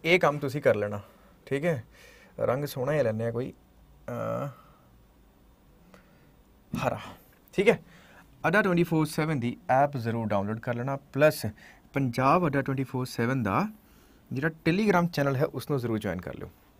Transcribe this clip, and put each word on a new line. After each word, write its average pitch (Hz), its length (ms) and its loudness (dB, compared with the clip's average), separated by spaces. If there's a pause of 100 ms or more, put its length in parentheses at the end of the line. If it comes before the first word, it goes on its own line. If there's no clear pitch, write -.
ਇਹ 175 140 4
ਕੰਮ 151 180 2
ਤੁਸੀਂ 143 240 -4
ਕਰ 117 140 6
ਲੈਣਾ, 104 260 -4 (440)
ਠੀਕ 139 200 -4
ਹੈ। 127 180 -2 (560)
ਰੰਗ 123 260 0
ਸੋਹਣਾ 139 280 -4
ਹੀ 143 100 2
ਲੈਂਦੇ 110 220 0
ਹਾਂ 117 60 -2
ਕੋਈ, 123 220 -6 (560)
ਅ, 117 380 -4 (2500)
ਹਰਾ, - 120 -2 (540)
ਠੀਕ 196 160 4
ਹੈ। 196 100 4 (680)
ਅੱਡਾ 196 140 4
ਟਵੈਂਟੀ 175 220 2
ਫੋਰ 160 220 2
ਸੈਵਨ 156 340 -2
ਦੀ 120 180 -4 (120)
ਐਪ 143 280 2
ਜ਼ਰੂਰ 113 300 -4
ਡਾਊਨਲੋਡ 104 320 -2
ਕਰ 123 140 -6
ਲੈਣਾ, 131 220 -4
ਪਲੱਸ 147 500 0 (480)
ਪੰਜਾਬ 139 520 2
ਅੱਡਾ 139 160 0
ਟਵੈਂਟੀ 135 220 -4
ਫੋਰ 127 220 -4
ਸੈਵਨ 123 380 -2
ਦਾ 120 240 0 (640)
ਜਿਹੜਾ 135 140 -2
Telegram 175 600 4
ਚੈਨਲ 139 260 2
ਹੈ, 127 100 2
ਉਸ - 240 -6
ਨੂੰ 143 100 0
ਜ਼ਰੂਰ 117 180 0
ਜੁਆਇਨ 92 240 -2
ਕਰ - 140 -10
ਲਿਓ, - 140 -12 (300)